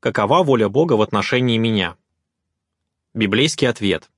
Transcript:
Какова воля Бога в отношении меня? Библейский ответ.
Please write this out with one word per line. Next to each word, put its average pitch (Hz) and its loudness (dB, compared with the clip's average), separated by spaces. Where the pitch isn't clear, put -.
Какова 120 0
воля 123 2
Бога 143 0
в 107 2
отношении 117 0
меня? 104 -2
Библейский 113 0
ответ. 98 -2